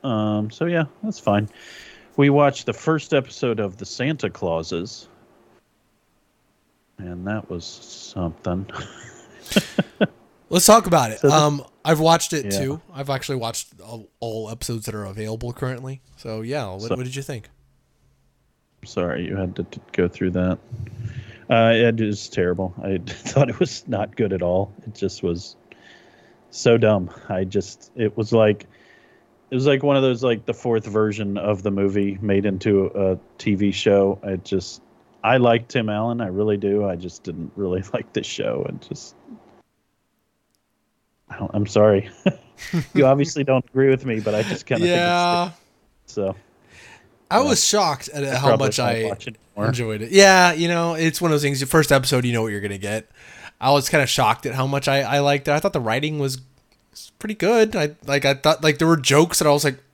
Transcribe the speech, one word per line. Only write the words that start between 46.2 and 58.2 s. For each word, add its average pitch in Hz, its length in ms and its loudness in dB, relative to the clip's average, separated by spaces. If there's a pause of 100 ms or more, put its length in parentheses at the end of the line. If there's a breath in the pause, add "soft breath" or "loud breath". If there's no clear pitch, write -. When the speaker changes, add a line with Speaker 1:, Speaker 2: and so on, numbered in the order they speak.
Speaker 2:
I 202 80 2
Speaker 1:
Yeah. 269 100 2
Speaker 2:
was - 160 2
shocked 170 440 0
at 143 140 -6
Speaker 1:
I 135 120 -4
Speaker 2:
how 135 140 2
Speaker 1:
probably 131 180 4
Speaker 2:
much 120 100 -2
Speaker 1:
won't 123 200 0
Speaker 2:
I 113 80 -2
Speaker 1:
watch 104 220 -8
it 110 80 -16 (200)
anymore. 104 140 -2
Speaker 2:
enjoyed 113 340 -4
it. 117 80 -8
Yeah, 190 420 8
you 170 140 -2
know, 170 260 0
it's 160 260 0
one 170 120 2
of - 20 4
those 147 80 2
things, 139 180 -2
the 135 60 -4
first 147 260 4
episode, 131 320 4
you 120 100 0
know 113 100 0
what 113 80 -4
you're 101 100 -6
gonna 101 160 -6
get. 104 320 -6 (500 loud breath)
I 135 120 2
was 143 180 4
kinda 147 160 2
shocked 117 400 0
at 120 80 -4
how 131 140 -2
much 139 200 -2
I, 139 140 2
I 131 180 0
liked 143 280 2
it. 147 60 0
I 147 60 2
thought 196 140 -2
the 143 60 -2
writing 135 400 -2
was 131 220 -4 (760)
pretty 214 160 -8
good. 220 420 2
I, 151 200 -2 (100)
like, 139 200 0